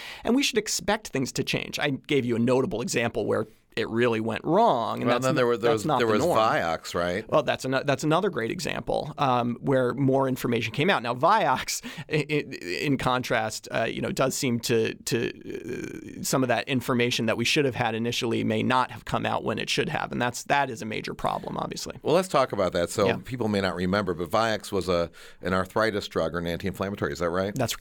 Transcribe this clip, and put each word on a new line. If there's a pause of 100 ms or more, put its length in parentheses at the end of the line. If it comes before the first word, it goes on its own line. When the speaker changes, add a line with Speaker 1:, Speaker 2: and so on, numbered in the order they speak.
(240)
Speaker 1:
And
we
should
expect
things
to
change.
I (160)
gave
you
a
notable
example
where (300)
it
really
went
wrong.
And
Speaker 2:
Well,
Speaker 1:
that's
Speaker 2:
then
there
Speaker 1:
n-,
Speaker 2:
were,
there
Speaker 1:
that's
Speaker 2:
was,
Speaker 1:
not
Speaker 2:
there
Speaker 1:
the
Speaker 2:
was
Speaker 1:
norm.
Speaker 2:
Vioxx,
right?
Speaker 1:
Well,
that's
ano-,
that's
another
great
example,
um,
where
more
information
came
out.
Now,
Vioxx, (260)
i-,
i-,
in
contrast,
uh,
you
know,
does
seem
to,
to,
uh,
some
of
that
information
that
we
should
have
had
initially
may
not
have
come
out
when
it
should
have,
and
that's,
that
is
a
major
problem,
obviously.
Speaker 2:
Well,
let's
talk
about
that.
So
Speaker 1:
Yeah.
Speaker 2:
people
may
not
remember,
but
Vioxx
was
a, (320)
an
arthritis
drug
or
an
anti-inflammatory.
Is
that
right?
Speaker 1:
That's,